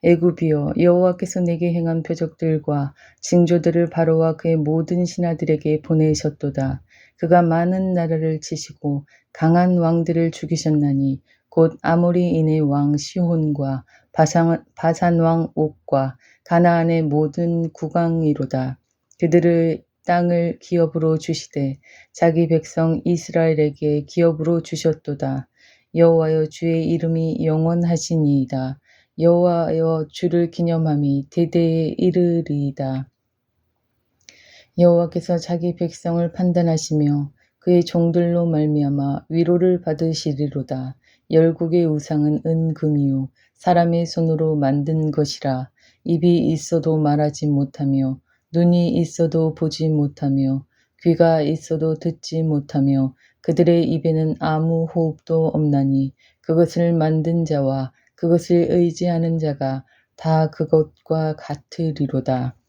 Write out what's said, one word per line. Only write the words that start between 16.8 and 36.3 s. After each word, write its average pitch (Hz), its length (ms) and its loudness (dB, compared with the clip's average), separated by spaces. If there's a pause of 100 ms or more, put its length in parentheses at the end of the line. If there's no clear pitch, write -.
모든 160 680 -2
국왕이로다. 156 1080 -2 (400)
그들의 170 640 2 (220)
땅을 175 540 0
기업으로 160 580 0
주시되 151 600 -6 (340)
자기 165 380 2
백성 160 560 0
이스라엘에게 151 1000 0
기업으로 165 580 0
주셨도다. 147 840 -6 (480)
여호와여, 160 520 4
주의 165 420 -2
이름이 165 560 -2
영원하시니이다. 156 1400 0 (380)
여호와여, 165 920 2
주를 170 400 -2
기념함이 151 800 0
대대에 165 680 0
이르리이다. 147 1120 -2 (1700)
여호와께서 170 600 2
자기 170 400 -4
백성을 170 560 -4